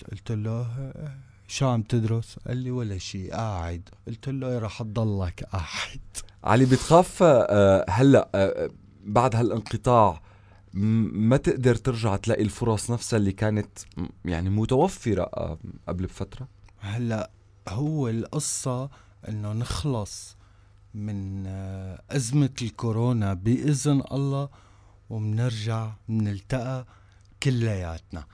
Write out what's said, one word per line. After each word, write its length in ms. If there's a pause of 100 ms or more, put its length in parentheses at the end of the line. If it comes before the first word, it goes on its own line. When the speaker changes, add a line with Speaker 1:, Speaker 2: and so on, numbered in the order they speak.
(120)
Speaker 1:
قلت 200
له: 300
"إيه، 560 (300)
شو 200
عم 140
تدرس؟" 640
قال 100
لي: 140
"ولا 260
شي، 320
قاعد." 600 (180)
قلت 220
له: 200
"إيه، 100
رح 220
تضلك 600
قاعد." 760 (260)
Speaker 2:
علي، 220
بتخاف، 580
آه، 640
هلأ، 460
آه، 340 (340)
بعد 320
هالانقطاع 840 (520)
م-، 560
ما 80
تقدر 380
ترجع 400
تلاقي 280
الفرص 480
نفسها 260
اللي 140
كانت، 480 (180)
م-، 80 (200)
يعني 240
متوفرة، 720
آه، 380 (280)
قبل 180
بفترة؟ 420 (320)
Speaker 1:
هلأ 500 (380)
هو 420
القصة 800 (400)
إنه 240
نخلص 840 (560)
من، 540
آه، 540 (100)
أزمة 380 (120)
الكورونا 720
بإذن 800
الله، 380 (600)
ومنرجع 840 (160)
منلتقى 760 (580)
كلياتنا، 800 (100)